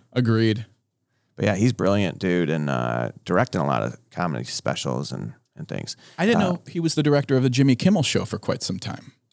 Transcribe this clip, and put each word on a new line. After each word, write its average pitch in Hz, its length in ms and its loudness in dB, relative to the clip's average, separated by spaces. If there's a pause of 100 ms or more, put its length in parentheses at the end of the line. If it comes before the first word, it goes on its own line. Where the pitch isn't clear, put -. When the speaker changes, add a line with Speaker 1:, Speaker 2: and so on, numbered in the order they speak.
(120)
Speaker 1:
Agreed. 113 540 2 (720)
Speaker 2:
But - 80 -2
yeah, 104 100 2
he's 113 180 2
brilliant, 98 460 0
dude, 87 320 2
and, 78 200 -2
uh, 60 400 -2 (140)
directing 107 360 0
a 71 60 0
lot 62 160 0
of 58 140 -6 (140)
comedy 78 340 -4
specials - 680 -6
and, - 220 -10 (200)
and - 140 -14
things. - 280 -10 (220)
Speaker 1:
I 175 80 0
didn't 220 160 4
Speaker 2:
Uh, 180 100 2
Speaker 1:
know 175 160 -6
he 170 120 -6
was 165 160 0
the 156 80 0
director 143 320 2
of 127 80 4
the 131 60 4
Jimmy 131 260 4
Kimmel 185 260 4
Show 98 220 0
for - 140 -6
quite - 240 -4
some 95 180 -6
time. - 320 -12 (200)